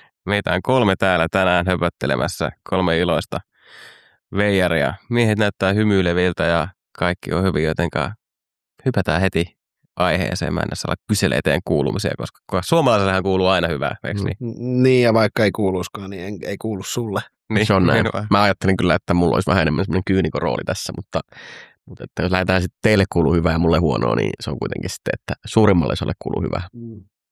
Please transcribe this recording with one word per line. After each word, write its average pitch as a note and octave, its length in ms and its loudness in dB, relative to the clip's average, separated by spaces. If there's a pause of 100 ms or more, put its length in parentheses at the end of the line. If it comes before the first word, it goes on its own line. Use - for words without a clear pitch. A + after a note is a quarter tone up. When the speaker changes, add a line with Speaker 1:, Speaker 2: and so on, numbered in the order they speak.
(260)
Speaker 1:
Meitä G2+ 260 0
on F#2 100 0
kolme A#2+ 360 2
täällä F2+ 320 2
tänään F2+ 360 2
höpöttelemässä, E2 840 -2 (200)
kolme F2+ 300 0
iloista E2+ 400 -2 (960)
veijaria. F2+ 580 2 (160)
Miehet A2+ 280 2
näyttää G2+ 340 0
hymyileviltä F#2 720 2
ja E2+ 240 0 (300)
kaikki - 340 -2
on E2+ 120 0
hyvin, D#2+ 200 0
jotenka D#2+ 480 -2 (760)
hypätään F#2 340 0
heti F2+ 360 0 (400)
aiheeseen. F2 580 -2
Mä E2 60 -4
en D#2 140 -2
saa - 200 -6 (140)
kyselee D2+ 360 2
teidän D#2 200 2
kuulumisia, C#2+ 540 0
koska, - 280 -12
koska F#2 220 -4
suomalaisellehan G#2 540 2
kuuluu F#2+ 240 2
aina F2+ 220 2
hyvää, C#2+ 360 -4
eiks G#2 180 -6
niin? F#2+ 180 -4
Speaker 2:
N-, B2 420 -2
niin, B2+ 200 4
ja A#2 120 4
vaikka A2 300 2
ei G2+ 80 2
kuuluiskaan, F#2+ 580 -4
niin F#2 140 -10
en, G2 200 -10
ei G2 140 -6
kuulu G#2 240 -8
sulle. G#2+ 380 -4 (320)
Speaker 1:
Niin, A2 140 2
Speaker 3:
Se G#2+ 80 2
on F#2 120 4
näin. D2+ 100 4
Speaker 1:
nimenomaan. G#2+ 340 -2
Speaker 3:
Mä G2+ 120 4
ajattelin G2 340 2
kyllä, F2 180 2
että F#2 200 -2
mulla F2 220 4
olisi D2+ 140 0
vähän F2+ 120 2
enemmän D#2+ 220 0
semmoinen F#2 220 -2
kyynikon F#2 360 0
rooli C#2+ 240 -2
tässä, - 300 -6
mutta, - 240 -6 (680)
mutta - 180 -14
että - 180 -6
jos F2 100 0
lähdetään F#2 300 2
sitten - 200 -6
teille G#2+ 300 4
kuuluu E2 220 2
hyvää E2+ 180 2
ja E2 60 0
mulle E2 200 4
huonoa, A#1+ 380 0
niin G#1+ 140 0 (100)
se - 100 -8
on - 80 -6
kuitenkin - 320 -6
sitten, - 240 -6
että - 200 -8 (120)
suurimmalle F#2+ 460 4
osalle - 260 -4
kuuluu - 240 -4
hyvää. - 300 -6
Speaker 2:
Mm. A2+ 320 -14 (280)